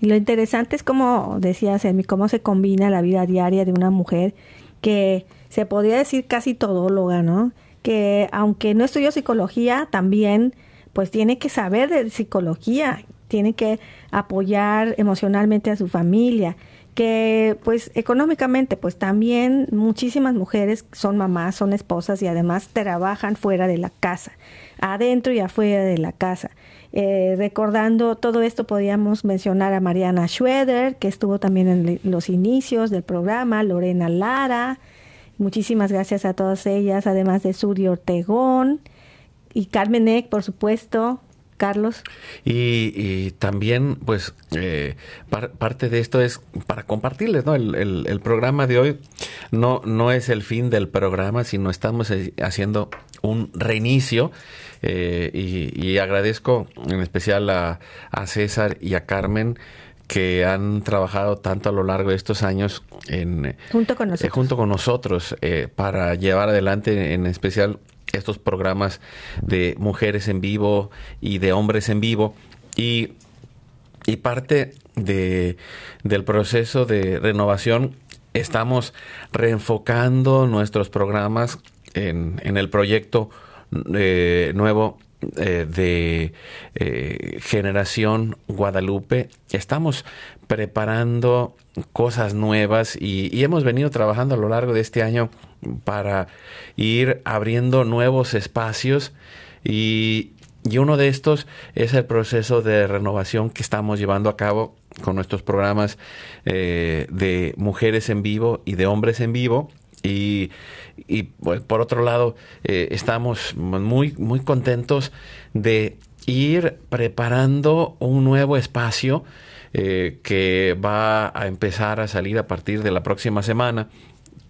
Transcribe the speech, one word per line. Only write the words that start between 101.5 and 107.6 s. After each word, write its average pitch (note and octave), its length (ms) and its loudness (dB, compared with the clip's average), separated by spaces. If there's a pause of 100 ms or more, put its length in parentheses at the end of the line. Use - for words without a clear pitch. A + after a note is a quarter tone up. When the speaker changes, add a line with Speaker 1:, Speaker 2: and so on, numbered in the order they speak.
Speaker 2:
es A#2 200 0
el B2 100 4
proceso A#2 580 0
de G#2+ 240 4
renovación G2+ 640 -2
que - 120 -8
estamos G#2+ 360 -2
llevando G2+ 300 2
a G#2 80 0
cabo G#2 400 -2 (260)
con F#2+ 140 -2
nuestros F#2+ 260 -4
programas, G2+ 560 0 (460)
eh, E2+ 640 -2
de F2+ 460 -2
mujeres G#2+ 540 0